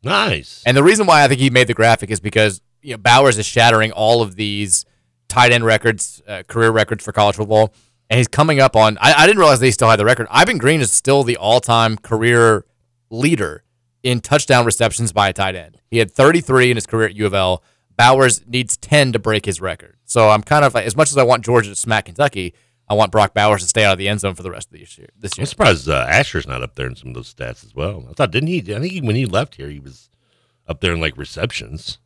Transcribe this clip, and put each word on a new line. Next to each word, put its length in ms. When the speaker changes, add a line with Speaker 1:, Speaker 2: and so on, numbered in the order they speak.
Speaker 1:
Nice. 640
Speaker 2:
And 120
the 60
reason 240
why 180
I 20
think 140
he 80
made 180
the 60
graphic 360
is 120
because, 400
you 100
know, 80
Bowers 380
is 80
shattering 460
all 300
of 160
these 480
tight 220
end 140
records, 640
uh, 160
career 260
records 340
for 80
college 260
football. 360
And 120
he's 80
coming 320
up 160
on, 260
I, 120
I 120
didn't 140
realize 200
they 120
still 180
had 60
the 100
record. 240
Ivan 300
Green 200
is 120
still 320
the 140
all-time 600
career 680
leader 540
in 160
touchdown 440
receptions 480
by 180
a 40
tight 220
end. 240
He 80
had 140
thirty-three 580
in 80
his 80
career 220
at 80
U 100
of 80
L. 300
Bowers 480
needs 320
ten 360
to 40
break 280
his 140
record. 460
So 240
I'm 140
kind 200
of, 120
like, 100
as 100
much 140
as 80
I 60
want 200
Georgia 260
to 60
smack 300
Kentucky, 480
I 60
want 180
Brock 220
Bowers 300
to 40
stay 180
out 80
of 40
the 120
end 100
zone 160
for 80
the 80
rest 160
of 100
this 220
year. 180
This 180
year. 80
Speaker 1:
I'm 40
surprised, 420
uh, 180
Asher's 380
not 160
up 140
there 100
in 100
some 140
of 60
those 180
stats 320
as 80
well. 340
I 60
thought, 160
didn't 200
he, 100
I 40
think 120
he, 100
when 140
he 100
left 300
here, 140
he 100
was 320
up 120
there 120
in, 100
like, 160
receptions. 880